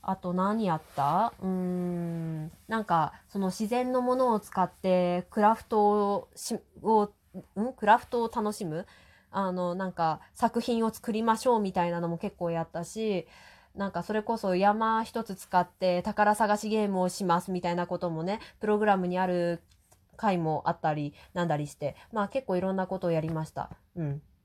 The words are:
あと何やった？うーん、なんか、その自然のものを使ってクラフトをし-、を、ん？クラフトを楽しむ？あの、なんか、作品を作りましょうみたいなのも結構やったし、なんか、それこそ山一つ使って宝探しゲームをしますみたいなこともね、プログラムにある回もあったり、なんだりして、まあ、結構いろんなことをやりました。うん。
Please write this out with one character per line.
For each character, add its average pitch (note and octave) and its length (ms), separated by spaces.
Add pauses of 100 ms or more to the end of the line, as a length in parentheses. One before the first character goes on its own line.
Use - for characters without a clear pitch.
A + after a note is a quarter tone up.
あ F#3+ 100
と F3+ 180
何 G3+ 320
や E3 100
っ D#3 60 (120)
た？ E3 460
う F#3+ 60
ー - 20
ん、 F3 1040 (160)
な A3 120
ん G#3+ 40
か、 E3 300 (160)
そ G3+ 80
の G3 80
自 G3 220
然 B3+ 220
の B3+ 120
も B3+ 140
の B3+ 180
を G#3+ 40
使 - 240
っ F3 80
て F3+ 600
ク G#3 100
ラ G#3+ 140
フ A3 100
ト G#3+ 180
を G3+ 520
し-、 - 260 (220)
を、 G#3 260 (500)
ん？ A#3+ 140
ク A3 140
ラ G#3 100
フ A#3 120
ト A#3+ 140
を A#3 80
楽 G#3+ 220
し G#3 140
む？ E3 200 (440)
あ F#3+ 200
の、 F3+ 240
な F#3+ 120
ん F#3 60
か、 E3+ 280 (140)
作 A#3 260
品 A3+ 240
を A3 80
作 - 180
り A3 120
ま A3+ 160
し - 80
ょ B3 100
う A3 40
み F#3+ 120
た F3 140
い F3 40
な E3+ 100
の E3+ 80
も E3+ 100
結 G3 180
構 E3+ 140
や E3 140
っ E3 60
た E3+ 140
し、 G#3 420 (480)
な G3 140
ん F#3+ 40
か、 E3+ 100
そ G#3+ 100
れ G#3+ 100
こ A3+ 140
そ F#3+ 180
山 A3 500
一 A3+ 200
つ F#3+ 120
使 - 220
っ F3+ 80
て F3+ 360
宝 G#3 320
探 G#3 240
し G#3+ 100
ゲ G#3+ 160
ー G#3 60
ム F#3+ 100
を F3+ 80
し F#3 160
ま F3 160
す F#3+ 100
み F3+ 120
た F3 80
い F3 40
な F3 120
こ F3 120
と F3 120
も D#3+ 140
ね、 G#3 160 (200)
プ - 60
ロ G#3 120
グ G#3+ 60
ラ G3+ 140
ム F3+ 80
に F3+ 120
あ F#3 80
る F3 360 (560)
回 G3+ 180
も D#3+ 300
あ E3+ 60
っ - 80
た D#3 120
り、 D3 220 (180)
な F3 140
ん - 20
だ D3+ 80
り D3 100
し - 80
て、 C#3+ 220 (160)
ま G#3+ 120
あ、 G3 40
結 C4 180
構 F#3 120
い - 20
ろ F#3+ 140
ん - 20
な F#3 100
こ F#3+ 120
と F#3 80
を F3 40
や D#3+ 120
り D#3 80
ま D#3 160
し - 60
た。 - 180 (260)
う F3 60
ん。 D3 200 (220)